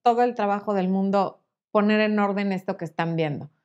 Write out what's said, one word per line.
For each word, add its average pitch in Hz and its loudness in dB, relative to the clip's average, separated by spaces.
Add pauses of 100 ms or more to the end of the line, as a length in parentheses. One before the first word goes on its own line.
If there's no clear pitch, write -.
todo 240 4
el 247 2
trabajo 202 -2
del 185 2
mundo 196 0 (280)
poner 214 2
en 214 0
orden 202 -2
esto 190 -6
que 170 -10
están 165 -4
viendo. 151 -4 (140)